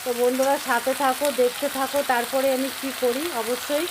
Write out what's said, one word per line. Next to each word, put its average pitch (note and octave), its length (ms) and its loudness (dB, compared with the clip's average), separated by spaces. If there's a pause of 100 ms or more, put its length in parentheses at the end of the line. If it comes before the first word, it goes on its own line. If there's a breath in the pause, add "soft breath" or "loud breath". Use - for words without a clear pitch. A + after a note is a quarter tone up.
তো B3 140 -2
বন্ধুরা C4 480 2
সাথে B3+ 280 2
থাকো, C#4 420 2
দেখতে B3 320 2
থাকো, C4+ 380 0
তারপরে C4 480 2
আমি C4 140 0 (120)
কি C4+ 200 -4
করি C4 360 0
অবশ্যই B3 540 -2